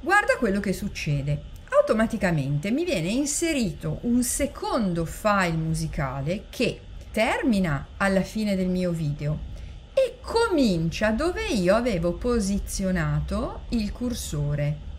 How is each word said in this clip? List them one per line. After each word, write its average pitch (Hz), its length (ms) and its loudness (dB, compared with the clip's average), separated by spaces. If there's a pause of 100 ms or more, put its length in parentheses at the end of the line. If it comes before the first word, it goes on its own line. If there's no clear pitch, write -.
Guarda 415 380 4
quello 202 200 2
che 202 140 0
succede. 147 800 -2 (240)
Automaticamente 190 920 2
mi 285 140 2
viene 196 240 0
inserito 262 960 0
un 247 180 4
secondo 247 840 0
file 180 540 2
musicale 160 880 -2
che - 320 -2 (300)
termina 214 800 2 (100)
alla 190 240 4
fine 208 340 -2
del 185 120 2
mio 180 240 0
video 151 460 -2 (540)
e 508 300 2
comincia 220 880 2
dove 339 340 0
io 202 300 4
avevo 190 400 0
posizionato 190 1600 0
il 214 220 0
cursore. 147 840 -2 (200)